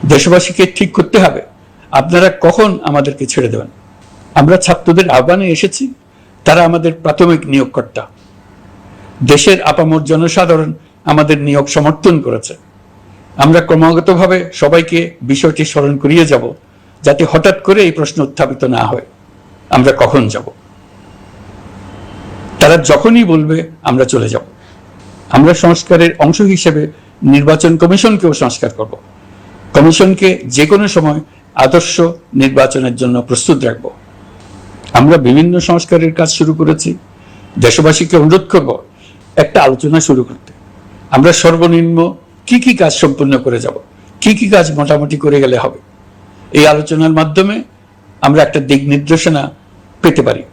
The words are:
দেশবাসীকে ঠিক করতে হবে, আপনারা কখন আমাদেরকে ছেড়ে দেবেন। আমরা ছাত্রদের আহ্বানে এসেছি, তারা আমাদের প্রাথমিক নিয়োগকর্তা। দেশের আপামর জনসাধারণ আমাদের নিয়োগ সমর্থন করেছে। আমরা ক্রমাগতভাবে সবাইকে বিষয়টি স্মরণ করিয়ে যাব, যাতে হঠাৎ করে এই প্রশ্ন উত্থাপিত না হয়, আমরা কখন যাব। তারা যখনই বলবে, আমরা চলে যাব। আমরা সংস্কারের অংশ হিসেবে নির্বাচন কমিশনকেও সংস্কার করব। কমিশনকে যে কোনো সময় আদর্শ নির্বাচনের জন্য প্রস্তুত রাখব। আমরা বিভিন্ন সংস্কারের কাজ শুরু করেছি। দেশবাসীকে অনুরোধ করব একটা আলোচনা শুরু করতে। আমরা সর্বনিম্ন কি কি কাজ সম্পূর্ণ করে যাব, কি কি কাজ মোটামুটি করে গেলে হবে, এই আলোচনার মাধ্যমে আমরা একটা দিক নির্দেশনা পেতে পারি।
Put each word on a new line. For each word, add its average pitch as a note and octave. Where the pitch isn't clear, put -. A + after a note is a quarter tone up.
দেশবাসীকে F3+
ঠিক G3
করতে G3+
হবে, C3
আপনারা F3
কখন G3+
আমাদেরকে C#3+
ছেড়ে B2+
দেবেন। G#2+
আমরা D#3
ছাত্রদের F3
আহ্বানে F3
এসেছি, -
তারা E3
আমাদের E3
প্রাথমিক D#3+
নিয়োগকর্তা। B2
দেশের F3+
আপামর D#3
জনসাধারণ D#3+
আমাদের D3+
নিয়োগ C#3+
সমর্থন D#3
করেছে। A2+
আমরা D#3+
ক্রমাগতভাবে E3+
সবাইকে E3
বিষয়টি D3+
স্মরণ C#3+
করিয়ে D#3+
যাব, A#2+
যাতে C#3+
হঠাৎ E3
করে G3
এই E3
প্রশ্ন D3+
উত্থাপিত C3+
না B2+
হয়, -
আমরা B2+
কখন B2+
যাব। -
তারা D3+
যখনই A3+
বলবে, D#3
আমরা C3
চলে A2+
যাব। -
আমরা D3+
সংস্কারের E3+
অংশ D#3+
হিসেবে D#3+
নির্বাচন D#3
কমিশনকেও F#3+
সংস্কার -
করব। A2
কমিশনকে F#3
যে D3
কোনো G3+
সময় D#3
আদর্শ C3+
নির্বাচনের C3
জন্য B2
প্রস্তুত C3
রাখব। A#2
আমরা D3+
বিভিন্ন D#3+
সংস্কারের E3+
কাজ D#3+
শুরু D#3+
করেছি। D#3+
দেশবাসীকে D#3
অনুরোধ F3+
করব C#3+
একটা -
আলোচনা C#3+
শুরু B2+
করতে। -
আমরা D#3
সর্বনিম্ন E3
কি B3
কি B3+
কাজ D#3
সম্পূর্ণ C#3
করে A#2+
যাব, -
কি G#3+
কি A#3
কাজ F3
মোটামুটি D3
করে C#3+
গেলে B2+
হবে, -
এই D3
আলোচনার D#3+
মাধ্যমে F#3+
আমরা D3
একটা -
দিক C#3
নির্দেশনা D3
পেতে C#3+
পারি। A#2